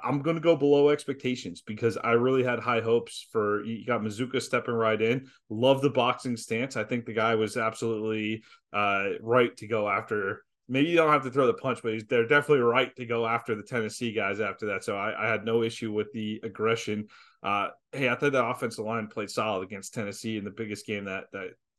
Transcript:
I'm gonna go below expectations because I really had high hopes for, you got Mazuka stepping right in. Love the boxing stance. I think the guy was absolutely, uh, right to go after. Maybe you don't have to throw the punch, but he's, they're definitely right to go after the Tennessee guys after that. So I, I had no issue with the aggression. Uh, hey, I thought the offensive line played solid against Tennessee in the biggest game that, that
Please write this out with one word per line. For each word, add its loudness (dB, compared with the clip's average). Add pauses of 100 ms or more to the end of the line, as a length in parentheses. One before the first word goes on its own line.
I'm 0
gonna 0
go 4
below 6
expectations -4
because -2
I 0
really 4
had 0
high 0
hopes 0
for, 0
you -8
got 0
Mazuka -2
stepping -2
right 2
in. 2 (220)
Love 4
the 4
boxing 0
stance. -4
I -2
think -4
the -10
guy 2
was 0
absolutely, -2 (300)
uh, 0 (100)
right 2
to -14
go 0
after. -2 (280)
Maybe 2
you 2
don't 6
have 4
to -6
throw 4
the 4
punch, -4
but -2
he's, -6
they're 4
definitely 4
right 4
to -10
go -2
after -2
the -6
Tennessee -4
guys -2
after -4
that. -4
So -2
I, -4
I 0
had -2
no 2
issue -4
with -4
the -6
aggression. -2 (340)
Uh, -2 (200)
hey, 0
I 2
thought 0
the 4
offensive -4
line -4
played -6
solid -2
against -12
Tennessee -6
in -6
the -8
biggest -8
game -6
that, -6
that -10 (240)